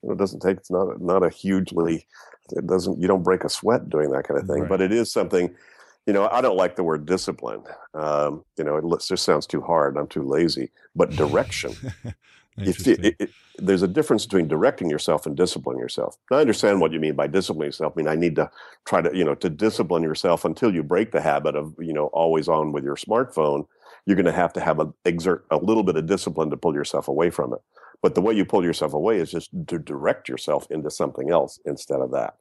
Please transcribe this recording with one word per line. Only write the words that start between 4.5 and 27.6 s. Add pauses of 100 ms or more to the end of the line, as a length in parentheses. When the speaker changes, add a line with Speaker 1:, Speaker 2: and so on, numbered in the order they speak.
Speaker 2:
Right.
Speaker 1:
but
it
is
something, (540)
you
know,
I
don't
like
the
word
discipline. (320)
Um, (140)
you
know,
it
li-, (100)
just
sounds
too
hard.
I'm
too
lazy, (240)
but
direction. (300)
Speaker 2:
<laughs> (420)
Speaker 1:
If (200)
it,
Speaker 2:
Interesting.
Speaker 1:
it,
it, (280)
there's
a
difference
between
directing
yourself
and
disciplining
yourself. (160)
Now,
I
understand
what
you
mean
by
disciplining
yourself.
I
mean,
I
need
to (360)
try
to,
you
know,
to
discipline
yourself
until
you
break
the
habit
of,
you
know,
always
on
with
your
smartphone. (380)
You're
gonna
have
to
have
a, (160)
exert
a
little
bit
of
discipline
to
pull
yourself
away
from
it. (420)